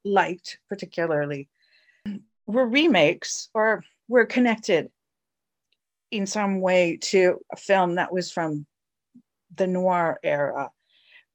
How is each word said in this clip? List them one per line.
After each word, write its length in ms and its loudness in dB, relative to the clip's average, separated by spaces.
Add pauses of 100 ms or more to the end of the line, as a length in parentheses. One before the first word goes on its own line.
liked 540 -2 (100)
particularly, 800 -4 (1000)
were 200 0
remakes 880 2
or 300 0 (240)
were 180 4
connected 640 0 (1200)
in 160 -4
some 340 -2
way 360 4
to 420 2 (140)
a 40 -12
film 380 2
that 180 -2
was 200 -4
from 340 -6 (880)
the 140 -2
noir 560 0
era. 480 -2 (640)